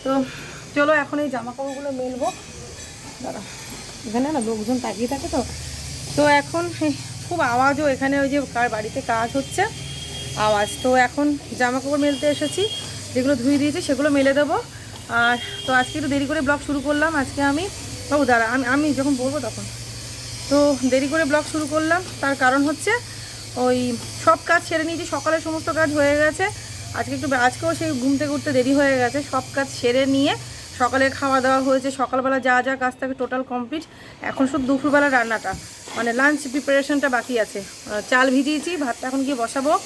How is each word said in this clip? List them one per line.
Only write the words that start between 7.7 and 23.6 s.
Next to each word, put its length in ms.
এখানে, 280
ওই 100
যে 40
কার 200
বাড়িতে 240
কাজ 260
হচ্ছে 260
আওয়াজ। 240
তো 60
এখন 200
জামা 240
কাপড় 220
মেলতে 220
এসেছি, 280
যেগুলো 260
ধুয়ে 200
দিয়েছি 260
সেগুলো 300
মেলে 220
দেবো। 160
আর 140
তো 140
আজকে 200
একটু 140
দেরি 180
করে 160
ব্লগ 200
শুরু 200
করলাম। 240
আজকে 200
আমি, 140
বাবু 220
দাঁড়া, 220
আমি, 200
আমি 140
যখন 220
বলবো 240
তখন। 200
তো 80
দেরি 200
করে 180
ব্লগ 120
শুরু 200
করলাম, 280
তার 220
কারণ 260
হচ্ছে 220